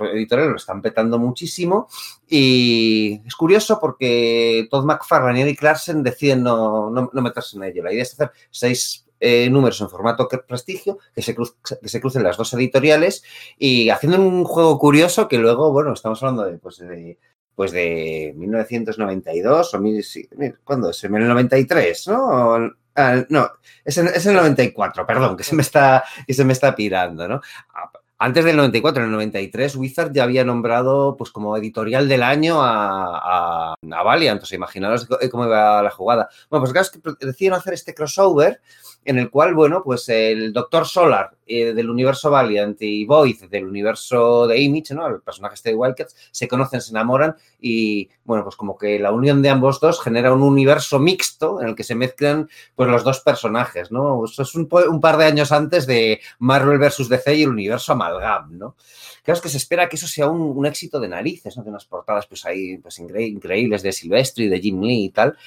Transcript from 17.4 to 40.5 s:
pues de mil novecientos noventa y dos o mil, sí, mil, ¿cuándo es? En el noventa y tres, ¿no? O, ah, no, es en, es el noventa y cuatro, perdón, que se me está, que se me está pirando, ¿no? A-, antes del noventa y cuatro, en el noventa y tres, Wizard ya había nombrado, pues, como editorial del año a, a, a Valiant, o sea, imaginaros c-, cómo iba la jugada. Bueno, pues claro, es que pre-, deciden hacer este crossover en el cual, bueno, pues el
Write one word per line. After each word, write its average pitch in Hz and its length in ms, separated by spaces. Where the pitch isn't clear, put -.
pues 95 160
de 80 640
mil 90 160
novecientos 110 480
noventa 95 340
y 85 60
dos 151 340
o 98 60
mil, 107 240
sí, - 320
mil, - 260
¿cuándo 127 280
es? - 120
En 101 140
el 113 100
noventa 123 320
y 135 60
tres, - 420
¿no? 240 180
O, 117 460
ah, 127 360
no, 147 200
es 147 140
en, 170 80
es 170 200
el 202 100
noventa 151 260
y 107 80
cuatro, - 340
perdón, 113 320
que 90 60
se - 140
me 151 60
está, 135 420
que 131 100
se 135 100
me 131 80
está 131 240
pirando, 90 500
¿no? 127 140
A-, 87 160
antes 127 240
del 165 120
noventa 131 200
y 113 40
cuatro, 135 200
en 113 100
el - 20
noventa 107 280
y 98 60
tres, 127 300
Wizard 131 360
ya 135 120
había 127 200
nombrado, 127 720
pues, 120 140
como 107 260
editorial 110 520
del 127 160
año 151 360
a, 98 560
a, 85 580
a 85 100
Valiant, 120 400
o - 40
sea, 95 100
imaginaros 98 500
c-, 123 240
cómo 120 140
iba 107 360
la 104 100
jugada. 107 380
Bueno, 147 120
pues 127 100
claro, 180 120
es 190 60
que - 80
pre-, 151 220
deciden 165 320
hacer 180 220
este 160 200
crossover 165 640
en 131 140
el 123 120
cual, 165 240
bueno, 156 300
pues 127 240
el 110 440